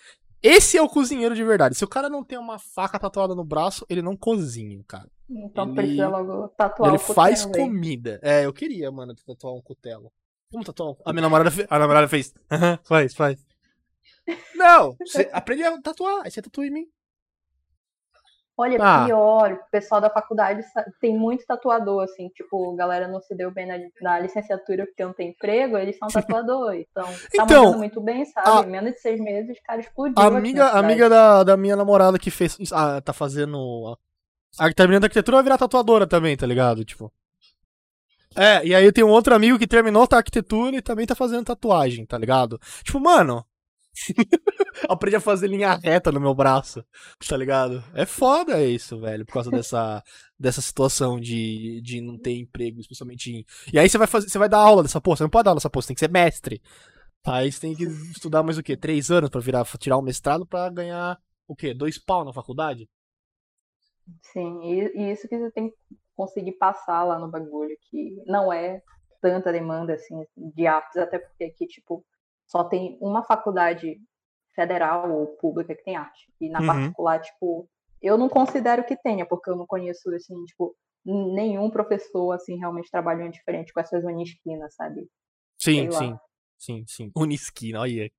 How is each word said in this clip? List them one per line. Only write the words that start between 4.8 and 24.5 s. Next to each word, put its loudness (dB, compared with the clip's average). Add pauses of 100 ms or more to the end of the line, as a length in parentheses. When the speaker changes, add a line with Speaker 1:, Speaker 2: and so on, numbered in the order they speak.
Speaker 1:
cara. -20 (200)
Speaker 2:
Então -10
Speaker 1:
Ele, -8
Speaker 2:
precisa -2
logo -6
tatuar 0
Speaker 1:
ele 4
Speaker 2:
o -2
Speaker 1:
faz 2
Speaker 2:
cutelo -6
aí. 0
Speaker 1:
comida. -6
É, 2
eu -6
queria, -10
mano, -16
tatuar -16
um -16
cutelo. -18 (400)
Vamos -12
tatuar -10
um, -12 (100)
a -4
minha -4
namorada 4
fe-, -4
a 2
namorada 4
fez, -4 (180)
"Aham, 0
faz, 2
faz." -4 (1080)
Não, 8
você 0
Speaker 2:
<laughs> -12
Speaker 1:
aprende -4
a -2
tatuar, -4
aí -14
você -14
tatua -10
em -8
mim. -10 (1700)
Speaker 2:
Olha, 0
Speaker 1:
Ah. 6
Speaker 2:
pior, 4
o -16
pessoal 0
da 2
faculdade -2
sa-, -6 (140)
tem 0
muito -4
tatuador, -2
assim, -12
tipo, -8
a -10
galera -4
não -10
se -14
deu -8
bem -12
na, -10 (240)
na -2
licenciatura -6